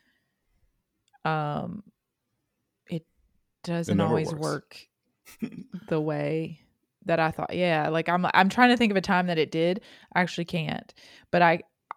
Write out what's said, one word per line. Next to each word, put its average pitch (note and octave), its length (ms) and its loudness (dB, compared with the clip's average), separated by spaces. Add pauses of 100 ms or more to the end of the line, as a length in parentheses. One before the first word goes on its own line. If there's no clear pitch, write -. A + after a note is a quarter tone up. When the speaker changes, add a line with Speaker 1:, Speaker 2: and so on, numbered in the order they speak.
(1200)
Speaker 1:
um, D3+ 580 -4 (1040)
it E3 180 -8 (600)
doesn't E3+ 320 -2
Speaker 2:
never G2+ 120 4
Speaker 1:
always - 240 0
Speaker 2:
works. D3+ 540 -6 (540)
Speaker 1:
work - 120 -8 (200)
Speaker 2:
<laughs> - 160 -14
Speaker 1:
the D#3+ 120 -2
way D#3 600 -6 (440)
that E3 160 0
I D#3+ 100 0
thought. - 240 -8
Yeah, E3 340 0
like, D#3+ 200 -2
I'm, F3+ 260 0
I'm F#3+ 140 6
trying B3 220 6
to B3 60 6
think A#3 140 2
of G3+ 60 -2
a F#3+ 60 4
time F3+ 260 0
that E3+ 100 0
it D3+ 120 0
did. E3+ 300 0 (340)
I F3 60 2
actually F#3 260 -2
can't. - 460 -6 (380)
But F3 120 4
I, E3+ 180 6 (360)